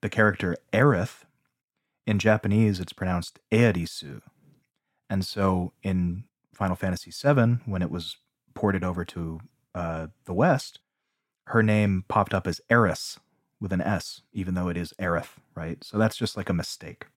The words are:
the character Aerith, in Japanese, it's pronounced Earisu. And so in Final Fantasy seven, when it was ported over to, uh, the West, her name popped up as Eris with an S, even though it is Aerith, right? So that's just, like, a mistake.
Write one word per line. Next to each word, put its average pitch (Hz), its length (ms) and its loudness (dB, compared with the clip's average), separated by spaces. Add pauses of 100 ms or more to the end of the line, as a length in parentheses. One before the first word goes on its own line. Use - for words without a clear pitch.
the 107 80 -4
character 98 440 2 (160)
Aerith, 113 540 2 (800)
in 107 120 2
Japanese, 107 600 4
it's 90 140 -8
pronounced 90 460 -4 (120)
Earisu. 90 720 0 (880)
And 95 160 -2
so 92 480 0 (100)
in 92 420 -2 (280)
Final 92 240 -2
Fantasy 90 340 -6
seven, 120 540 2
when 98 160 -4
it 90 100 -2
was 85 280 -8 (340)
ported 95 320 -2
over 90 220 -4
to, 80 340 -8 (340)
uh, 82 340 -6 (180)
the 92 80 -6
West, 135 460 0 (680)
her 113 160 4
name 104 460 4
popped - 260 2
up 95 120 0
as 87 220 -4
Eris 110 500 2 (420)
with 98 120 -6
an 92 80 0
S, - 400 -4 (120)
even 92 220 -4
though 90 140 -2
it 87 80 -4
is 87 240 -6
Aerith, 85 380 -4 (160)
right? 80 280 -10
So - 140 -8
that's 110 200 2
just, - 200 -6
like, 98 140 -6
a 95 40 2
mistake. - 520 -8 (100)